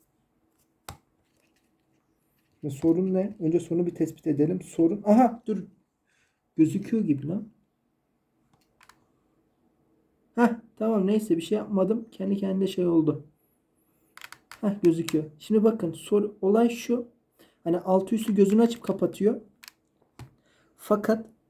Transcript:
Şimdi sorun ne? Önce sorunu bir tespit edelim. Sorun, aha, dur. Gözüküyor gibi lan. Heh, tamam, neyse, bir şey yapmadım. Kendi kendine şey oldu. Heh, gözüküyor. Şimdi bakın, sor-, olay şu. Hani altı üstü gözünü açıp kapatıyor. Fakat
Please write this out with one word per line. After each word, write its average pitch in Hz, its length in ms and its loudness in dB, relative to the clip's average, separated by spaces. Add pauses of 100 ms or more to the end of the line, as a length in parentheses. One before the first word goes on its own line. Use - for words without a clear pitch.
(2500)
Şimdi 143 120 -8
sorun 175 400 0
ne? 190 260 -2
Önce 170 200 -2
sorunu 175 260 -4
bir 175 100 -6
tespit - 320 -4
edelim. 156 340 0
Sorun, 165 440 0
aha, 226 400 4
dur. 196 180 -4 (920)
Gözüküyor 196 460 0
gibi 139 240 -2
lan. 185 220 -6 (2750)
Heh, 233 140 4 (260)
tamam, 214 320 0
neyse, 208 300 0
bir - 40 -4
şey 214 160 -2
yapmadım. 208 540 -2
Kendi 196 260 -4
kendine 190 300 0
şey 180 200 0
oldu. 156 400 2 (1300)
Heh, 202 220 -2
gözüküyor. 165 400 2 (160)
Şimdi 214 240 0
bakın, 214 300 0
sor-, 208 380 -2 (100)
olay 220 280 2
şu. 240 380 -4 (560)
Hani 175 160 -2
altı 190 360 0
üstü 214 200 -2
gözünü 202 260 6
açıp 233 220 0
kapatıyor. 190 580 -2 (1400)
Fakat 220 520 -2 (200)